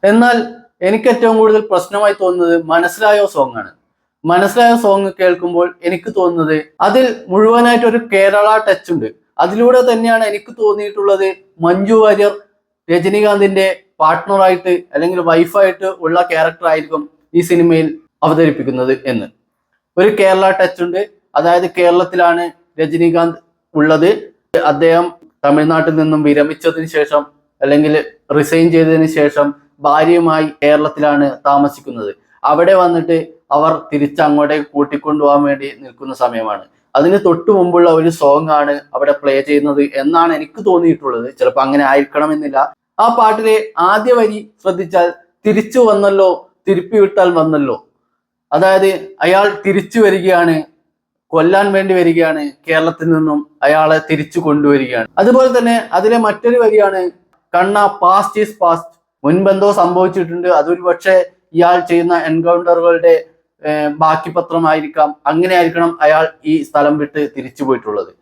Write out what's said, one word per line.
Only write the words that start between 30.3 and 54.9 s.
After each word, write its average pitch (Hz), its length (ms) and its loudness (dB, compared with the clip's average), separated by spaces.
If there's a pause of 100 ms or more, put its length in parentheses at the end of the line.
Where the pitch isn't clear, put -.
കേരളത്തിലാണ് 147 720 0 (180)
താമസിക്കുന്നത്. 139 680 -2 (320)
അവിടെ 165 300 2
വന്നിട്ട് 170 440 0 (340)
അവർ 151 200 2 (140)
തിരിച്ച് 143 360 -4
അങ്ങോട്ടേക്ക് 147 500 0
കൂട്ടിക്കൊണ്ടുപോകാൻ 143 720 0
വേണ്ടി 139 240 -4 (120)
നിൽക്കുന്ന 131 340 -16
സമയമാണ്. 113 520 -6 (300)
അതിന് 170 220 2
തൊട്ടു 175 340 0
മുമ്പുള്ള 175 400 2
ഒരു 160 180 2
സോങ് 156 420 0
ആണ് 147 220 0 (200)
അവിടെ 143 200 -2
പ്ലേ 143 280 -2
ചെയ്യുന്നത് 143 400 0 (140)
എന്നാണ് 165 380 0
എനിക്ക് 294 320 -10
തോന്നിയിട്ടുള്ളത്. 160 720 0
ചിലപ്പോ - 260 0
അങ്ങനെ 139 220 0
ആയിരിക്കണമെന്നില്ല. 143 760 -2 (400)
ആ 214 60 2 (100)
പാട്ടിലെ 220 420 2 (220)
ആദ്യ 214 340 0
വരി 214 260 0 (200)
ശ്രദ്ധിച്ചാൽ 175 480 -2 (360)
"തിരിച്ചു 220 360 -2
വന്നല്ലോ, 202 500 2 (340)
തിരുപ്പി 185 360 0
വിട്ടാൽ 196 320 2
വന്നല്ലോ", 156 440 0 (760)
അതായത് 190 380 2 (320)
അയാൾ 190 260 2 (120)
തിരിച്ചു 196 400 -4
വരികയാണ്, 180 560 2 (800)
കൊല്ലാൻ 180 380 2
വേണ്ടി 196 220 0
വരികയാണ് 165 500 0 (180)
കേരളത്തിൽ 160 500 -2
നിന്നും 156 280 0 (240)
അയാളെ 156 360 2
തിരിച്ചു 156 400 -4
കൊണ്ടുവരികയാണ്. 143 680 0 (100)